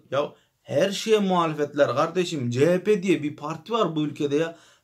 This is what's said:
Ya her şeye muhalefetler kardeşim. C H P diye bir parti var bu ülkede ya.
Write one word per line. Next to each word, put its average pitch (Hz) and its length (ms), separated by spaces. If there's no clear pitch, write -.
Ya 147 220
her 160 300
şeye 214 280
muhalefetler 151 680
kardeşim. 160 640
C 139 240
H 180 100
P 208 200
diye 156 200
bir 143 120
parti 156 380
var 185 220
bu 156 60
ülkede 143 340
ya. 165 220